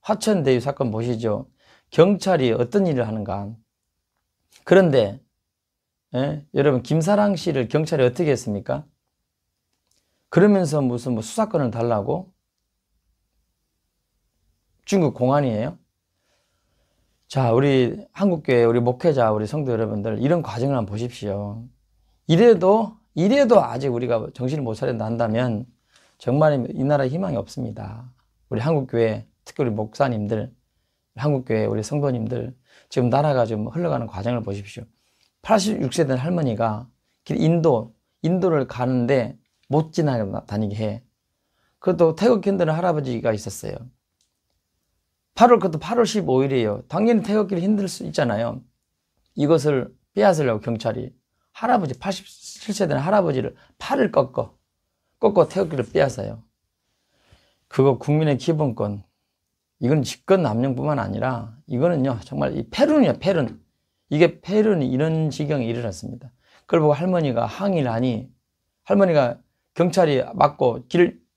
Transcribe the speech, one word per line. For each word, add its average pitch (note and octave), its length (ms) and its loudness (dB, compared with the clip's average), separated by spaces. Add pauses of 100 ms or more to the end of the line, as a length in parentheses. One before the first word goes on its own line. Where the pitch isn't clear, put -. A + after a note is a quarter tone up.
화천대유 F3+ 600 0
사건 C3 320 -4
보시죠? A2+ 560 -4 (420)
경찰이 F3 640 4
어떤 B2 340 0
일을 B2 220 0
하는가? G2+ 420 -6 (1120)
그런데, C3+ 580 4 (960)
예? D3 400 -4
여러분, C#3 300 2
김사랑 G3 500 0
씨를 C#3 320 -2
경찰이 D#3 380 0
어떻게 D3 260 0
했습니까? A#2+ 540 -4 (1500)
그러면서 F3 500 4
무슨 B2 340 -2
뭐 A2 80 -4
수사권을 D#3+ 480 -2
달라고? A#2 640 -2 (2500)
중국 E3+ 300 2
공안이에요? B2+ 640 0 (1500)
자, C3 240 2
우리 C3+ 600 2
한국교회, D3+ 520 2
우리 A#2 160 4
목회자, B2 520 2
우리 G#2+ 140 -2
성도 C3+ 260 -4
여러분들, G#2+ 500 -4
이런 D#3+ 200 0
과정을 A#2+ 340 -4
한번 G#2 140 -4
보십시오. G#2 760 -8 (600)
이래도, G3+ 720 4 (180)
이래도 A3 480 4
아직 B2 260 -4
우리가 A#2+ 440 -2
정신을 C3+ 300 -4
못 A#2 120 -4
차린다 A#2 300 -4
한다면 A#2 640 -2 (500)
정말 C#3+ 540 2
이 C3 140 -4
나라에 C#3 240 0
희망이 E3 280 -4
없습니다. A2 760 -10 (380)
우리 A2+ 120 -4
한국교회, A#2 640 0 (180)
특히 - 180 -6
우리 B2 80 0
목사님들, A2 840 -2 (640)
한국교회, B2+ 500 0
우리 G#2+ 160 -2
성도님들, B2 760 -4 (320)
지금 B2 220 2
나라가 B2+ 340 2
좀 A2 240 -4
흘러가는 D3 380 -4
과정을 A2+ 360 -4
보십시오. G2+ 420 -10 (580)
팔십육 G3+ 500 0
세 E3 140 0
된 C3 100 -2
할머니가 B2 720 -2 (360)
길 - 180 -2
인도, D#3 520 2 (280)
인도를 E3 460 0
가는데 B2 720 -2 (300)
못 D#3 240 0
지나다니게 G#2 840 -4
해. G#2+ 260 -6 (760)
그것도 E3+ 360 2
태극기 G3+ 340 2
흔드는 F3+ 240 0
할아버지가 C#3 640 -2
있었어요. G#2 400 -10 (1600)
팔월, A#3 260 6
그것도 D#3+ 180 -2
팔월 A#3 280 0
십오 C#3 360 0
일이에요. B2 460 -2
당연히 G#3 340 2
태극기를 G3 400 0
흔들 G3+ 240 0
수 - 200 -10
있잖아요. A#2+ 540 -2 (720)
이것을 D3 600 2 (200)
빼앗으려고 D#3 460 2
경찰이 A2+ 540 -6 (380)
할아버지, A3 460 -2
팔십칠 - 760 -10
세 G3+ 140 -2
된 C#3 100 -2
할아버지를 D#3+ 560 0 (240)
팔을 C4 320 -2
꺾어, - 460 -2 (640)
꺾어 G#3 280 4
태극기를 D#3+ 440 -4
빼앗아요. A2 500 -2 (1300)
그거 C3+ 300 2
국민의 D3 400 0
기본권, B2+ 640 -2 (760)
이건 C#3 220 2
집권남용뿐만 C3+ 960 0
아니라 A2 580 -6 (120)
이거는요, C3+ 560 0
정말 - 320 -6
이 A#2+ 120 -8
패륜이에요, C#4 520 2
패륜. D#3 400 -2 (480)
이게 D#3+ 320 2
패륜이 G3 480 0
이런 D#3 420 0
지경에 C#3+ 360 -4
이르렀습니다. A#2 640 -8 (300)
그걸 - 180 2
보고 D3+ 140 4
할머니가 D3 520 0
항의를 D#3 460 -2
하니, A#2+ 400 -2 (520)
할머니가 E3+ 540 2 (360)
경찰이 E3 500 2 (100)
막고 B2+ 540 2
길 - 340 2 (140)